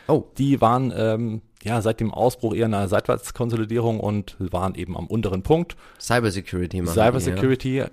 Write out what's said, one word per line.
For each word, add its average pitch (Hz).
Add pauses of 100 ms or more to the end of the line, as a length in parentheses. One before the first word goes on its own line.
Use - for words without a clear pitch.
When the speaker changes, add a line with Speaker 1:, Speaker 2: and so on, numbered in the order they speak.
Speaker 1:
Oh. 147 (140)
Speaker 2:
Die 139
waren, 120
ähm, 110 (220)
ja, 113
seit 110
dem 113
Ausbruch 113
eher 113
eine 101
Seitwärtskonsolidierung 113
und 104
waren 92
eben 90
am 85
unteren 98
Punkt. 165 (240)
Speaker 1:
Cybersecurity 92
machen 85
die, 110
Speaker 2:
Cybersecurity, 127